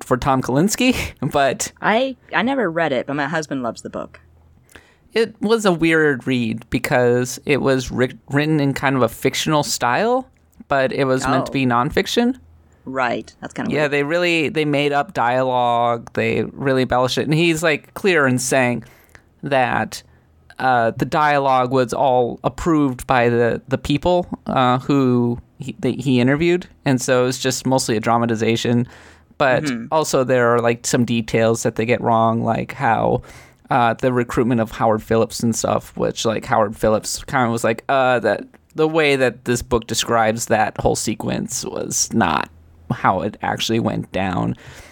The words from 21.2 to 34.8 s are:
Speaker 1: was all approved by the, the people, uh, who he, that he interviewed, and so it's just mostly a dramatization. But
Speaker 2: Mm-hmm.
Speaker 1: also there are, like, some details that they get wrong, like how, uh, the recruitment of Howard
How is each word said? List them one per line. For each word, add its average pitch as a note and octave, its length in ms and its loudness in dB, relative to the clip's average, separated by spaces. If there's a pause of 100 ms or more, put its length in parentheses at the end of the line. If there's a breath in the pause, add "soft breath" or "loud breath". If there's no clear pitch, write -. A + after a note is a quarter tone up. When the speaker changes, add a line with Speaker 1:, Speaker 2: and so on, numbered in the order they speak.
Speaker 1:
was B2+ 220 2
all B2+ 500 0
approved C#3+ 640 0
by A#2+ 220 4
the, A#2 380 2
the C3 120 -2
people, F3 480 0 (180)
uh, B2+ 340 2
who B2 600 0 (180)
he, C3 220 -12
that B2+ 220 -2
he B2+ 180 2
interviewed, E3 480 2 (180)
and C3 160 2
so B2+ 240 2
it's B2+ 140 -2
just - 260 -4
mostly B2+ 320 0
a - 20 0
dramatization. A#2 880 0 (520 loud breath)
But C3+ 240 2
Speaker 2:
Mm-hmm. B2 280 -6
Speaker 1:
also D3+ 320 0
there B2 300 4
are, A#2+ 80 4
like, A#2 240 0
some - 200 2
details A2+ 580 0
that A#2+ 140 -2
they A2+ 80 0
get A2+ 160 2
wrong, A2+ 420 2
like A#2 300 -4
how, A#2 480 0 (480 loud breath)
uh, A#2+ 240 2
the C3 180 0
recruitment B2 500 0
of A2 100 -2
Howard A2 300 0